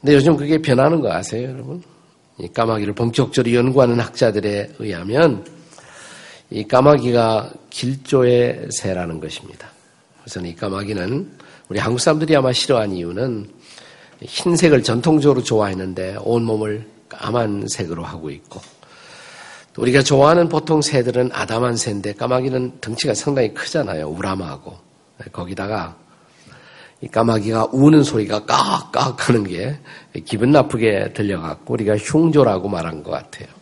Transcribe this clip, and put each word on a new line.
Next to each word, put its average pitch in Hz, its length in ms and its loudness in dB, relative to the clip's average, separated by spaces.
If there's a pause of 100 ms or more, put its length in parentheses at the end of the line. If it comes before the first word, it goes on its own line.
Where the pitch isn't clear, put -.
근데 147 140 6
요즘 143 200 6
그게 147 260 0
변하는 147 380 2
거 120 120 0
아세요, 110 380 -6
여러분? 131 320 -12 (580)
이 - 80 -10
까마귀를 110 460 -2
본격적으로 117 600 0
연구하는 123 460 4
학자들에 104 800 -2
의하면 107 640 0 (1040)
이 104 180 -8
까마귀가 120 840 4 (180)
길조의 123 1000 0
새라는 87 480 -6
것입니다. - 500 -16 (560)
우선 90 200 -12
이 85 100 -12
까마귀는 101 880 -6 (260)
우리 101 100 -4
한국 113 200 -2
사람들이 156 360 2
아마 127 180 4
싫어한 113 380 0
이유는 101 580 -6 (720)
흰색을 165 640 2
전통적으로 135 600 2
좋아했는데 95 800 -2
온몸을 110 680 -2 (220)
까만 110 580 -4
색으로 85 360 -8
하고 80 260 -12
있고, 73 320 -16 (1120)
또 - 80 -6
우리가 123 200 4
좋아하는 147 480 6
보통 156 320 0
새들은 127 520 0
아담한 117 440 -2
새인데 104 360 -6
까마귀는 127 680 -4
덩치가 120 340 -4
상당히 131 400 -2
크잖아요. 92 540 -4
우람하고. 87 680 -8 (540)
거기다가 92 680 -8 (1040)
이 - 60 -14
까마귀가 113 640 0
우는 147 320 6
소리가 107 420 -2
까악까악 131 840 0
하는 117 140 4
게 98 360 -6 (460)
기분 117 260 0
나쁘게 113 640 2
들려갖고 87 600 -6
우리가 107 240 0
흉조라고 127 720 2
말한 82 340 -6
것 90 80 -10
같아요. 69 360 -12 (140)